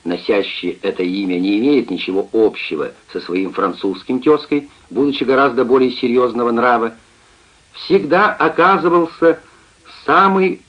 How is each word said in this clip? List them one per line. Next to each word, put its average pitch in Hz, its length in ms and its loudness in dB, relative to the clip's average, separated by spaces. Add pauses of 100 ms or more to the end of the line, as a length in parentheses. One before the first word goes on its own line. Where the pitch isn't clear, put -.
носящий 90 760 -4
это 95 220 -4
имя, 92 340 -4
не 98 220 0
имеет 131 300 2
ничего 95 420 -4
общего 85 600 -2 (200)
со 92 80 -6
своим 90 320 -4
французским 98 720 -4
тёзкой, 147 480 0 (200)
будучи 139 360 -2
гораздо 131 400 2
более 127 260 4
серьёзного 120 600 0
нрава, 117 420 0 (800)
всегда 190 580 0
оказывался 165 1080 2 (640)
самый 190 640 2